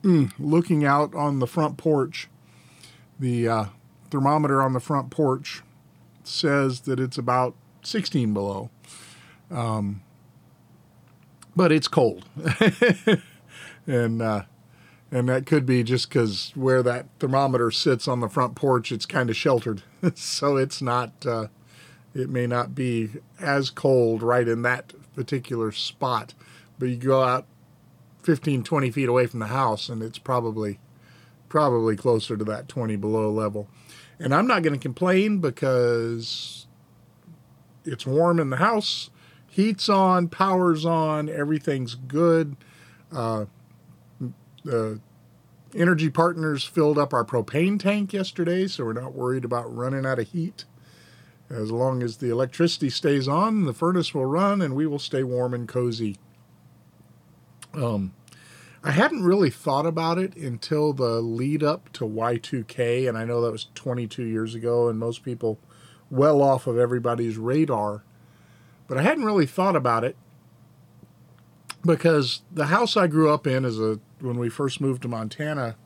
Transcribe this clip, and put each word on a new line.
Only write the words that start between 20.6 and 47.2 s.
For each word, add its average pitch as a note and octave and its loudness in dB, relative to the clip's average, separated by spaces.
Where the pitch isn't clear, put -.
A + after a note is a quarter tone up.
not, A#2+ -2
uh, A2+ -2
it C3+ -6
may B2+ -2
not A#2+ -2
be A#2 -2
as C#3 0
cold A#2+ 2
right A#2+ 2
in A#2 0
that B2 -2
particular A#2+ -4
spot. B2 -4
But B2+ -2
you A#2+ -4
go C3 4
out B2+ 0
fifteen, C#3+ 2
twenty C#3 0
feet C3+ -2
away B2 4
from A#2+ -8
the A2 -4
house, A#2 -2
and A2+ -8
it's A2+ -10
probably, A2 -4
probably A#2+ 2
closer A2+ 0
to G#2+ -4
that A2 -6
twenty A2 -4
below G#2+ 0
level. G#2+ -2
And C3+ -2
I'm F#3+ 4
not G3+ 2
gonna C#3+ 0
complain F#3 0
because A#2+ -2
it's C3+ -8
warm E3 4
in C#3+ 0
the B2+ -2
house, G#3+ 0
heat's G#3+ 0
on, F#3 4
power's F3+ 2
on, D#3 0
everything's D3 -4
good. D3 2
Uh, A2+ -2
the A2 -2
Energy E3 2
Partners D#3+ 0
filled D3+ 2
up C#3+ 0
our A#2 2